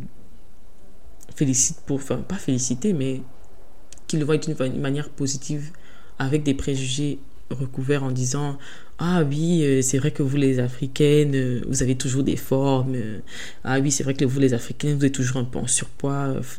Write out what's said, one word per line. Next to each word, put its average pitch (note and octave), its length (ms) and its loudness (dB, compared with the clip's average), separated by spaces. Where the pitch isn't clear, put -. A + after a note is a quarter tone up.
félicitent - 520 0
pour, C#3+ 80 0
enfin, B2+ 220 -2
pas - 180 -4
féliciter, C3 580 0
mais C3 280 -2
qu'ils D#3+ 140 0
le D3 60 0
voient D#3 120 2
d'une D3+ 180 -2
fa-, C3 140 0
manière C#3 400 -2
positive, D3 640 -2
avec C#3 240 2
des C#3+ 100 4
préjugés C3+ 680 -2
recouverts C3+ 540 0
en C3 80 0
disant, « C3+ 480 0
Ah E3+ 240 4
oui, D#3 400 4
euh, C3+ 180 6
c'est C3 160 2
vrai D3 140 2
que - 100 -2
vous C#3 160 2
les C3+ 220 4
Africaines, D3 760 4
euh, B2+ 340 2
vous C3 140 0
avez C3 140 2
toujours C3 260 0
des - 140 2
formes, C3+ 580 2
euh, G#2+ 260 -4
ah C3 160 2
oui, C#3 100 4
c'est - 140 2
vrai C3+ 100 0
que C3+ 120 2
vous C3 140 2
les C3+ 140 6
Africaines, C#3+ 440 0
vous C#3+ 80 4
êtes C#3 80 4
toujours C3 240 0
un A#2+ 80 0
peu B2+ 120 -4
en - 80 -2
surpoids. » C#3 720 0